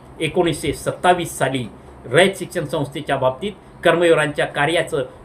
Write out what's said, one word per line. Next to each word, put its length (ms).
एकोणीसशे 540
सत्तावीस 640
साली 280
रयत 280
शिक्षण 260
संस्थेच्या 520
बाबतीत 340
कर्मवीरांच्या 600
कार्याचं 600